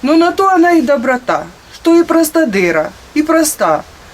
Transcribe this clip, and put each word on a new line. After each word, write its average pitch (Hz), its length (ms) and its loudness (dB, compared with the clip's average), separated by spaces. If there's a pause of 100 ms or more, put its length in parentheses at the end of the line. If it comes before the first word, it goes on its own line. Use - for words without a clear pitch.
Но 294 140 2
на 339 140 2
то 392 240 0
она 349 160 2
и 330 100 2
доброта, 247 640 -2 (300)
что 330 200 0
и 339 80 4
проста 320 420 0
дыра, 175 440 -2 (280)
и 302 60 0
проста, 302 600 -2 (300)